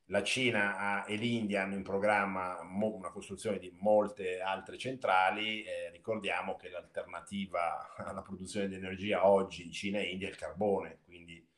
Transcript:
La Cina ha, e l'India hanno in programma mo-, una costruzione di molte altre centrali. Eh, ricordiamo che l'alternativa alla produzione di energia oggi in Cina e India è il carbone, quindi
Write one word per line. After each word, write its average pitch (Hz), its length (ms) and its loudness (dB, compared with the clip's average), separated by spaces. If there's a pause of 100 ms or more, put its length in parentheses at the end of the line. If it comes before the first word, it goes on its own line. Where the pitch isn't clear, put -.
La 98 140 2
Cina 107 540 2
ha, 101 300 -2
e 104 80 -2
l'India 107 480 0
hanno 98 120 -2
in 95 80 -4
programma 98 800 2
mo-, 98 320 -2
una 95 160 -8
costruzione 98 460 -4
di 90 220 -12
molte 101 600 4
altre 95 380 -4
centrali. 107 840 2
Eh, 87 280 -6
ricordiamo 95 640 -2
che 90 140 -12
l'alternativa 87 1300 -4
alla 95 260 -8
produzione 98 460 -6
di 95 80 -6
energia 95 520 2
oggi 95 380 6
in 82 60 -12
Cina 101 280 -2
e 90 120 -2
India 95 160 -4
è - 40 -6
il - 60 -12
carbone, 85 640 0
quindi 85 420 -18 (120)